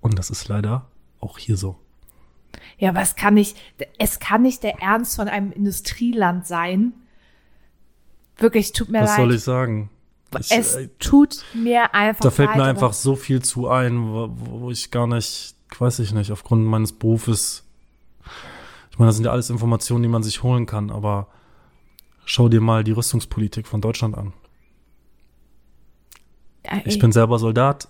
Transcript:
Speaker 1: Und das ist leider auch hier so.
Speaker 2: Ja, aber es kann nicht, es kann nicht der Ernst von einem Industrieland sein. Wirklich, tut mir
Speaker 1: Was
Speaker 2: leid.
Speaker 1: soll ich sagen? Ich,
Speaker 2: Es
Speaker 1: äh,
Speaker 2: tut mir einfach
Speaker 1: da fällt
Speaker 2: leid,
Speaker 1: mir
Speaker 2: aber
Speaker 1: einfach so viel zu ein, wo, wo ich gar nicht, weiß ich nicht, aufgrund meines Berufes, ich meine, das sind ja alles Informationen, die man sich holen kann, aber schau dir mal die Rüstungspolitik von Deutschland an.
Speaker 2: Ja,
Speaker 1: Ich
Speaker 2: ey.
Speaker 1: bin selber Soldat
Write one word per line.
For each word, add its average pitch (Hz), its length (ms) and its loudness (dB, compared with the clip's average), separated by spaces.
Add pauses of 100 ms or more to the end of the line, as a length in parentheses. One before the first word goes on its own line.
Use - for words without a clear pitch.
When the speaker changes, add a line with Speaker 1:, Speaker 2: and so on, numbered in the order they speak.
Speaker 1:
Und 107 180 0
das 90 100 -6
ist - 200 -10
leider 104 360 -2 (360)
auch - 180 -12
hier 110 180 -2
so. 95 200 -8 (1000)
Speaker 2:
Ja, 190 120 2
aber 180 120 -2
es 185 140 -2
kann 208 200 4
nicht, 208 200 4 (420)
es - 220 -2
kann 220 220 0
nicht 254 220 2
der - 180 -6
Ernst 220 340 -2
von 208 140 -4
einem 202 240 -4
Industrieland 202 920 -2
sein. 185 460 0 (1400)
Wirklich, 220 380 2
tut 113 160 -4
mir 220 140 2
Speaker 1:
Was 208 80 4
Speaker 2:
leid. 208 80 4
Speaker 1:
soll 123 160 6
ich 110 80 -2
sagen? 117 460 -2 (500)
Ich, - 120 -4
Speaker 2:
Es 226 240 2
Speaker 1:
äh, 131 140 -8 (100)
Speaker 2:
tut - 440 2 (100)
mir 233 400 2
einfach 214 300 2
Speaker 1:
da 127 80 6
fällt 147 180 2
Speaker 2:
leid, 220 80 2
Speaker 1:
mir 135 60 4
Speaker 2:
aber 135 80 4
Speaker 1:
einfach 120 220 0
so 135 220 0
viel 131 260 -2
zu 120 260 -4
ein, 120 460 0
wo, 113 200 -4
wo 120 380 -10
ich - 200 -8
gar 120 160 0
nicht, - 480 -4 (240)
weiß 123 200 2
ich 107 140 -2
nicht, 104 180 -2
aufgrund 110 340 2
meines 110 280 0
Berufes, 113 720 -2 (1300)
ich - 80 -20
meine, 117 100 8
das 107 80 4
sind 110 80 -2
ja 120 60 2
alles 123 180 -2
Informationen, 117 540 0
die 117 60 0
man 113 140 0
sich 107 200 -6
holen 123 220 2
kann, 104 240 -6
aber 104 380 -4 (1000)
schau 120 240 4
dir 113 120 6
mal 110 240 2
die 110 80 0
Rüstungspolitik 110 760 -4
von 104 140 -4
Deutschland 110 360 -4
an. 101 160 -10 (2250)
Speaker 2:
Ja, - 200 -6
Speaker 1:
Ich 107 100 -2
Speaker 2:
ey. 104 60 -2
Speaker 1:
bin 117 100 6
selber 113 280 4
Soldat 120 500 0